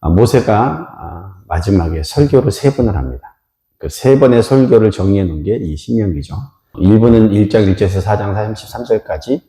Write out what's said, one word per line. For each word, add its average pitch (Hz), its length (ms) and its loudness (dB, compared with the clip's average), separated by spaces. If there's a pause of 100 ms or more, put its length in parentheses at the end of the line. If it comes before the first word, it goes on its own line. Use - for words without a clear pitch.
아, 76 100 -4
모세가, 113 440 2 (460)
아, 82 340 -16 (140)
마지막에 82 560 -2
설교를 143 480 0
세 139 240 -2
번을 113 180 -2
합니다. 65 400 -10 (440)
그 - 100 -10
세 135 300 2
번의 123 240 4
설교를 117 480 4
정리해 98 340 0
놓은 78 200 -6
게 104 120 -2
이 78 200 -8
신명기죠. 98 580 -4 (460)
일 104 200 4
부는 113 320 4
일 101 160 2
장 110 160 2
일 95 120 2
절에서 95 240 -2
사 104 160 -2
장 101 180 -4
삼십삼 110 500 -8
절까지 117 640 -4